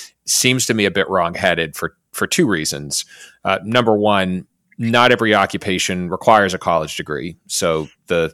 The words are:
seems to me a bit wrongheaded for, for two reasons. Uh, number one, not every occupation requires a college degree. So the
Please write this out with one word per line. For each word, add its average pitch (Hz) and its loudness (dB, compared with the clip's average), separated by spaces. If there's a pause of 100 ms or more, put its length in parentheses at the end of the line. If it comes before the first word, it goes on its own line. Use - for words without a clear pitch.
(260)
seems 127 2
to 120 0
me 107 2
a 98 2
bit 95 -2
wrongheaded 87 0
for, - -10 (160)
for - -4
two 180 0
reasons. 78 -4 (360)
Uh, 95 0
number 113 2
one, 95 0 (340)
not 120 4
every 110 2
occupation 92 -2
requires 98 2
a 90 -6
college 80 -2
degree. 78 -8 (120)
So 80 -2 (180)
the 85 0